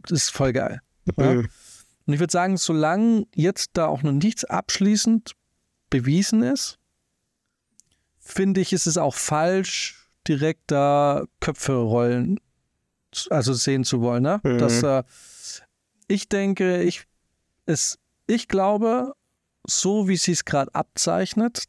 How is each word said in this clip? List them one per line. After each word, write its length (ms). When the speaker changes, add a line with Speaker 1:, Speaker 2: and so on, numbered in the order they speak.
Speaker 1:
das 160
ist 80
voll 220
geil. 280
Ja? 140
Speaker 2:
Mhm. 180
Speaker 1:
Und 80
ich 60
würd 120
sagen, 260
solange 760
jetzt 400
da 140
auch 160
noch 80
nichts 320
abschließend 920
bewiesen 540
ist, 360
finde 420
ich, 120
ist 140
es 100
auch 180
falsch, 960
direkt 420
da 540
Köpfe 340
rollen, 640
also 240
sehen 300
zu 180
wollen. 220
Ne? 200
Speaker 2:
Mhm. 140
Speaker 1:
Dass, 260
äh, 200
ich 200
denke, 560
ich, 220
es, 340
ich 200
glaube, 640
so, 420
wie 100
sich's 280
grad 300
abzeichnet, 920